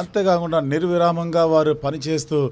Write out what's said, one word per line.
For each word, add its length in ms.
అంతేకాకుండా 580
నిర్విరామంగా 680
వారు 180
పనిచేస్తూ 560